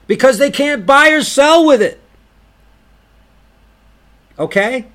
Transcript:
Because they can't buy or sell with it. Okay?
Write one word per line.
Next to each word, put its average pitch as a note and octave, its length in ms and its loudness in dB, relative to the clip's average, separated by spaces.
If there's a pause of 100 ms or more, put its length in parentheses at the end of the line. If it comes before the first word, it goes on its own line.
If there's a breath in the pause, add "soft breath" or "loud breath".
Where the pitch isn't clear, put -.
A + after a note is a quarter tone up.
Because B3 320 0
they C#4 120 0
can't C#4 360 -6
buy C#4 220 4
or D#4 140 0
sell D#4 440 2
with B3+ 160 2
it. - 180 -6 (2500)
Okay? G3+ 560 -6